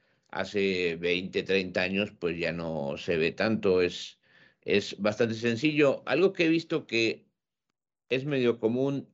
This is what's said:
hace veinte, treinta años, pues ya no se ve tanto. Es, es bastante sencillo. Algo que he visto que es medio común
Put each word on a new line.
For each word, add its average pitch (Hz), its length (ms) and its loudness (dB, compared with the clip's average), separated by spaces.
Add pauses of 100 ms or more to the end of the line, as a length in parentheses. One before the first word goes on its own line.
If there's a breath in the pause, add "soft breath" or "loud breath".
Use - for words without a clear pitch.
(300)
hace 95 680 0
veinte, 90 460 -2
treinta 92 380 0
años, 98 300 -2
pues 85 260 -4
ya 82 140 -2
no 80 460 -4
se 87 200 -2
ve 78 140 2
tanto. 101 500 2
Es, - 380 -4 (440 soft breath)
es - 360 -2
bastante 110 360 0
sencillo. 127 720 0
Algo 175 280 2
que 175 120 0
he 160 40 4
visto 165 380 0
que 113 380 0 (840)
es 131 160 -2
medio 123 340 2
común 127 540 0